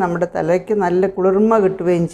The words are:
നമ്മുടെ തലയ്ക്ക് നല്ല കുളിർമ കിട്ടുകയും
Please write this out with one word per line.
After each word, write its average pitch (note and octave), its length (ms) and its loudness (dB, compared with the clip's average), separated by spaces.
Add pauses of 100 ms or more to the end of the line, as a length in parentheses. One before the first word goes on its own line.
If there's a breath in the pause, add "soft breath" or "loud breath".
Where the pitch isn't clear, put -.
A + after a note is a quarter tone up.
നമ്മുടെ E3+ 240 -2 (100)
തലയ്ക്ക് F3+ 380 -2 (100)
നല്ല F3+ 220 2 (100)
കുളിർമ G3+ 480 2
കിട്ടുകയും F3 500 0